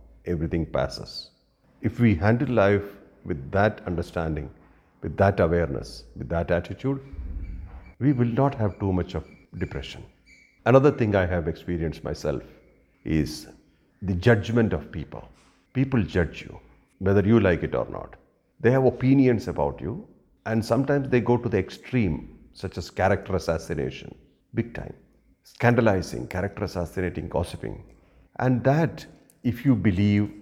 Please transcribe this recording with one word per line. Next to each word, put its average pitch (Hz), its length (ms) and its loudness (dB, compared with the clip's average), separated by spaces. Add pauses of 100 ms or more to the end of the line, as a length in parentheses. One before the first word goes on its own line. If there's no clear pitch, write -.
(240)
everything 82 400 -2
passes. - 680 -6 (520)
If - 160 -4
we 117 160 6
handle 120 400 2
life 101 300 4 (400)
with 71 260 -8
that 104 360 0
understanding, 80 640 -4 (520)
with 76 140 -6
that 101 240 4
awareness, 82 640 0 (120)
with 62 120 -10
that 82 220 -2
attitude, 131 500 -2 (960)
we 139 140 2
will 120 200 0 (100)
not 139 120 2
have 107 240 -2
too 98 140 0
much 87 220 -2
of 78 100 -6 (320)
depression. - 480 -10 (640)
Another 135 260 8
thing 104 240 2
I 92 100 4
have 82 220 -2
experienced 82 560 -4
myself 73 380 -4 (600)
is - 440 -2 (540)
the 95 120 -2
judgment 110 580 2
of 76 200 -6
people. 67 340 -12 (460)
People 131 300 0
judge 82 400 -2
you, - 180 -16 (380)
whether 98 280 2
you 113 140 6
like 90 220 2
it 71 120 -4
or 60 140 -2
not. 50 260 -12 (460)
They 113 100 4
have 131 140 4
opinions 127 640 4
about 73 320 -4
you, 117 260 -8 (400)
and 110 180 0
sometimes 135 440 0
they 123 120 2
go 120 160 2
to 120 120 -6
the 101 100 0
extreme, 92 800 -4 (140)
such - 260 -10
as 85 120 -10
character 95 460 0
assassination, 80 760 -6 (400)
big 113 200 -4
time. - 200 -12 (500)
Scandalizing, 113 840 2
character 98 380 -6
assassinating, 85 640 -6
gossiping. - 560 -6 (560)
And 123 240 2
that, 147 420 0 (360)
if - 220 -2
you 131 100 6
believe 101 560 4 (120)